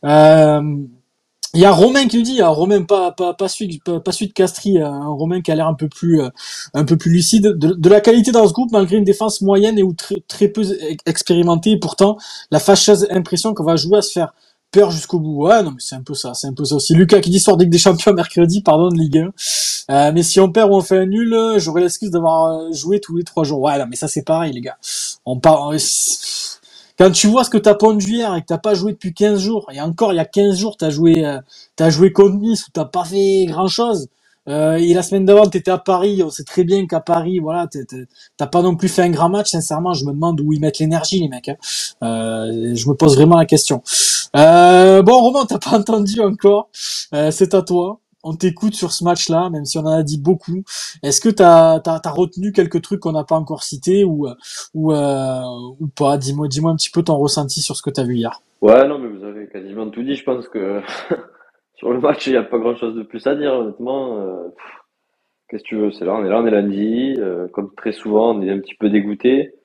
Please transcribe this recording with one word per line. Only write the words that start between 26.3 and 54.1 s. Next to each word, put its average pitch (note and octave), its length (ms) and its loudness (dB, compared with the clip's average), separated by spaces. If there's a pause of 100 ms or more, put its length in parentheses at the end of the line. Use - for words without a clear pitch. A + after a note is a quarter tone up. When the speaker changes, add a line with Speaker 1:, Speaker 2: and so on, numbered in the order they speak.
Speaker 1:
quand F#3+ 120 6
tu - 160 0
vois A#3+ 180 2
ce - 60 -6
que A3 80 0
t'as G#3 160 4
Pondjuière G#3 600 0
et E3 60 -4
que - 60 -14
t'as E3 100 -4
pas G#3 160 -2
joué G3 200 -2
depuis F3+ 200 -10
quinze G#3 280 0
jours, G#3 340 -4
et C#3 80 -12
encore, E3+ 320 -2
il - 20 0
y E3 40 0
a D#3 40 0
quinze G3 340 0
jours, G#3 200 -6
t'as D#3+ 100 -2
joué, D#3+ 340 2
euh, C#3+ 160 -6 (380)
t'as D#3+ 140 2
joué E3+ 200 4
contre G3 260 4
Nice G#3 300 -2
où - 40 -20
t'as D#3 160 -6
pas F3 180 -6
fait G3 420 0
grand E3 220 -2
chose. G3 400 -4 (400)
Euh, D#3 260 0
et E3+ 180 2
la F3+ 100 2
semaine G3 220 -2
d'avant, G3+ 220 8
t'étais F#3+ 240 -2
à F#3 80 0
Paris. F#3+ 440 0
On D#3 80 -2
sait D3 140 -16
très F3+ 200 -2
bien F#3+ 220 0
qu'à E3 140 -4
Paris, F3 400 -2
voilà, E3 260 -6
t'es, C#3 180 -12
t'es, B2+ 220 -16 (300)
t'as C#3+ 100 -6
pas F3 160 0
non F3+ 120 2
plus F#3 140 -2
fait F#3 140 0
un F3 80 2
grand E3 180 0
match. G3+ 220 -2
Sincèrement, E3 420 -4
je C#3 120 -6
me C#3+ 80 -6
demande D#3+ 280 -4
où D3+ 120 -2
ils D3 80 -2
mettent D#3 180 -2
l'énergie, D#3+ 420 -2
les D#3+ 80 -2
mecs, B2+ 220 -12
hein. C#3 60 -10 (460)
Euh, A2+ 720 -6
je A2+ 140 -4
me C#3+ 60 2
pose D3 220 4
vraiment D#3 200 6
la D#3+ 100 4
question. - 360 0 (520)
Euh, F3+ 680 8
bon, A#3 160 6
Romain, B3+ 280 2
t'as - 120 -6
pas - 200 0
entendu G#3+ 420 -2
encore. G3+ 500 2 (440)
Euh, D3+ 160 0
c'est F#3 240 -2
à F#3+ 80 2
toi. F3+ 380 -4 (240)
On D#3+ 100 -8
t'écoute F#3 400 -4
sur - 180 -8
ce - 120 -8
match-là, E3+ 460 -2
même D3+ 140 -8
si D3+ 140 -8
on D#3 40 -6
en D#3 100 -2
a D#3+ 100 0
dit D3+ 160 -4
beaucoup. F3 460 -4 (380)
Est-ce C#3+ 180 -2
que - 80 0
t'as, E3 520 6
t'as, D#3+ 200 -6
t'as F3 100 -8
retenu F3+ 400 -4
quelques F3 300 0
trucs F#3+ 200 -8
qu'on E3 120 -6
n'a D3+ 120 -4
pas D#3+ 120 -2
encore D#3 260 -6
cités F#3 420 0
ou, D3+ 220 -2 (480)